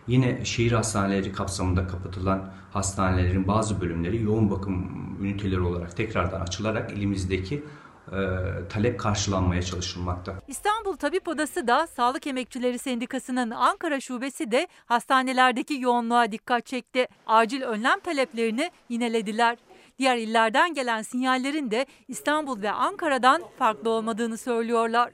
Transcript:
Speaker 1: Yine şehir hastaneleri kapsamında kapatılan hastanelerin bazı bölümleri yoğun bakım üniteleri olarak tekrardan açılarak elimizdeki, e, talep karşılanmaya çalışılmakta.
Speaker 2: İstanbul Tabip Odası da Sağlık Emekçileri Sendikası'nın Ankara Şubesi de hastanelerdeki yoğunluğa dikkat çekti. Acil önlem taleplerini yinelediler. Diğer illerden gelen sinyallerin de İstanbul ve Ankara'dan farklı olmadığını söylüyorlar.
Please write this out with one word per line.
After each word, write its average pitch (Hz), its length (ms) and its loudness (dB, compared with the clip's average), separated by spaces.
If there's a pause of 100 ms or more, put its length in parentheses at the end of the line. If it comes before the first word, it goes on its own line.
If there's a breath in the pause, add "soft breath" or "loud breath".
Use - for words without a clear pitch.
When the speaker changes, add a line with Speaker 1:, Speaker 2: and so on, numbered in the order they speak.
Speaker 1:
Yine 123 380 2
şehir 117 260 2
hastaneleri 98 600 2
kapsamında 92 560 0
kapatılan 95 680 -4 (180 loud breath)
hastanelerin 92 760 2
bazı 104 340 2
bölümleri 87 420 0
yoğun 107 280 4
bakım 92 540 -4 (160)
üniteleri 98 380 -2
olarak 87 380 -2
tekrardan 92 440 -2
açılarak 104 500 -4
elimizdeki, 98 720 -2 (440 loud breath)
e, 95 100 -6 (520)
talep 113 300 0
karşılanmaya 92 640 0
çalışılmakta. 90 720 -6 (120)
Speaker 2:
İstanbul 403 480 -4
Tabip 302 320 -4
Odası 302 400 -4
da 285 200 2
Sağlık 262 400 -2
Emekçileri 247 520 -4
Sendikası'nın 247 720 -4
Ankara 285 480 0
Şubesi 254 520 -6
de 294 160 2 (180 soft breath)
hastanelerdeki 254 960 2
yoğunluğa 240 500 2
dikkat 233 340 -2
çekti. 254 420 -2 (200)
Acil 226 340 4
önlem 254 380 0
taleplerini 254 720 -2 (180 soft breath)
yinelediler. 233 680 0 (420 soft breath)
Diğer 254 180 4
illerden 226 560 4
gelen 240 280 -2
sinyallerin 262 680 0
de 240 140 0 (220 soft breath)
İstanbul 277 540 -2
ve 202 100 -2
Ankara'dan 285 680 4 (180)
farklı 220 300 2
olmadığını 226 480 0
söylüyorlar. 233 760 2